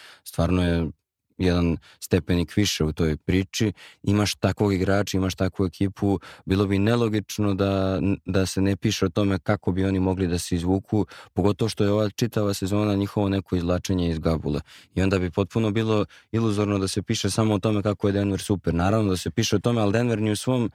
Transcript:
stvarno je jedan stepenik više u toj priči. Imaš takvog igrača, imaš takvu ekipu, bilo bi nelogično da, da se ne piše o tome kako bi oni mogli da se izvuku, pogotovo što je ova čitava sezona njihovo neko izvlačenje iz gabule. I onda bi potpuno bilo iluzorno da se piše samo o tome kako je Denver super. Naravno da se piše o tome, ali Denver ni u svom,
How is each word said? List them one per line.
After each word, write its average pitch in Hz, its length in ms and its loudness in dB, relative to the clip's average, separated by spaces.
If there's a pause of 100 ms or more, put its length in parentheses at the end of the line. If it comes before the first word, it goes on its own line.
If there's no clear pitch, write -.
(240)
stvarno 87 440 0
je 85 220 0 (480)
jedan 87 400 2 (220)
stepenik 87 580 0
više 101 260 0
u 78 80 0
toj 78 260 0
priči. 95 560 0 (300)
Imaš 101 320 2
takvog 101 380 0
igrača, 98 440 0
imaš 92 180 -2
takvu 95 300 -2
ekipu, 98 540 -2 (260)
bilo 98 220 2
bi 98 120 2
nelogično 107 720 0
da, 95 460 0 (260)
da 95 200 2
se 95 160 -2
ne 98 140 0
piše 101 300 -2
o 92 40 2
tome 98 300 0
kako 104 320 -2
bi 95 140 0
oni 95 140 0
mogli 92 280 0
da 87 100 0
se - 180 -4
izvuku, 92 500 0 (280)
pogotovo 101 360 0
što - 140 -2
je 101 80 2
ova 107 180 2
čitava 104 440 -2
sezona 101 420 0
njihovo 101 340 -2
neko 98 260 -2
izvlačenje 87 540 0
iz 80 100 -2
gabule. 76 420 -2 (340)
I 90 60 0
onda 95 180 2
bi 90 120 -4
potpuno 107 400 -2
bilo 107 340 0 (260)
iluzorno 104 460 0
da 95 100 0
se 95 140 -4
piše 104 280 -2
samo 110 240 2
o 101 60 0
tome 104 220 0
kako 104 260 0
je 98 60 2
Denver 101 280 0
super. 85 320 -2
Naravno 98 360 2
da 92 80 0
se 87 140 -6
piše 110 240 0
o 98 40 4
tome, 120 220 2
ali 101 120 2
Denver 117 280 0
ni 107 100 0
u 104 40 0
svom, 123 400 0